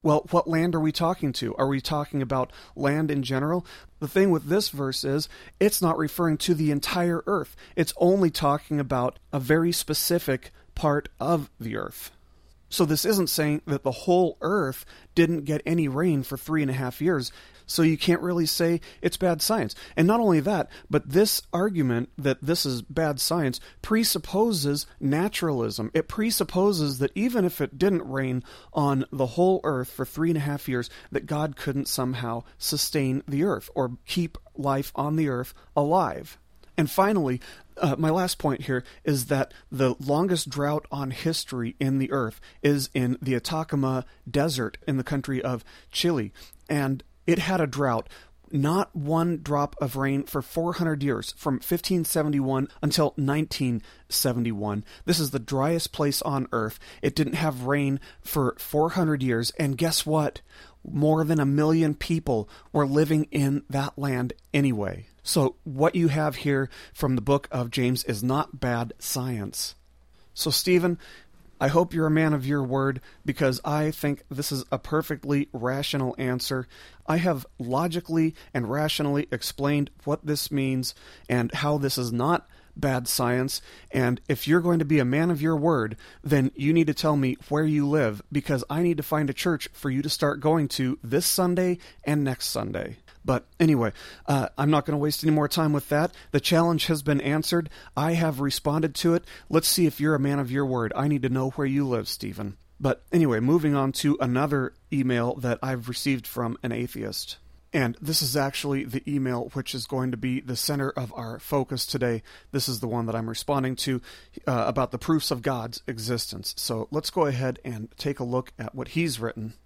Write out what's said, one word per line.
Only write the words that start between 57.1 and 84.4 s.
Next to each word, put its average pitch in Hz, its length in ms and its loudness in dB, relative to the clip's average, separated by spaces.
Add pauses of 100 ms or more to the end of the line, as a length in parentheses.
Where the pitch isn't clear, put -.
didn't 147 200 0
have 143 340 -2
rain 139 320 0 (220)
for 135 360 0
four 156 340 0
hundred 156 300 0
years. 120 380 0
And 139 180 0
guess 160 300 0
what? 151 340 0 (420)
More 156 400 2
than 156 160 2
a 139 60 4
million 151 480 4
people 139 560 -2 (240)
were 147 140 4
living 151 380 2
in 143 440 0
that 139 300 -4
land 127 340 -2 (180)
anyway. 104 540 0 (160)
So - 420 0
what 151 300 0
you 170 140 2
have 147 300 0
here 139 300 0 (280)
from 131 180 0
the 123 80 0
book 139 300 2
of 123 180 -4
James 123 360 0
is 113 180 -4
not 135 360 -2
bad 120 380 -2
science. - 800 -6 (580)
So, - 160 -2
Stephen, 180 480 2 (640)
I 139 60 2
hope 165 260 2
you're 160 140 0
a 156 40 2
man 156 220 4
of 135 140 -2
your 143 160 0
word, 131 380 -2 (240)
because 131 400 0
I 151 260 0
think 143 380 -4
this 143 220 -6
is 135 200 -4
a 127 80 -2
perfectly 143 720 -2
rational 131 640 -2
answer. 127 500 -2 (380)
I 160 120 2
have 165 280 0 (140)
logically 160 720 0 (200)
and 113 180 -2
rationally 147 580 0
explained 139 640 -2 (140)
what 147 200 -2
this 147 260 -4
means 131 440 -2 (320)
and 120 260 0
how 147 240 0
this 135 200 -2
is 120 160 -2
not 139 340 0 (280)
bad 127 340 -2
science. 127 520 0 (300)
And 123 380 2
if 143 180 -2